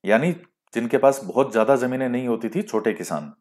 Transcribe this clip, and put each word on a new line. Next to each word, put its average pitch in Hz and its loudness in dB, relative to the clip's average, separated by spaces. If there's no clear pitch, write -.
यानी 120 2
जिनके 120 0
पास 135 4
बहुत 120 0
ज्यादा 113 4
जमीनें 127 -2
नहीं 123 -4
होती 113 -2
थी, 104 -4
छोटे 107 -2
किसान 78 -8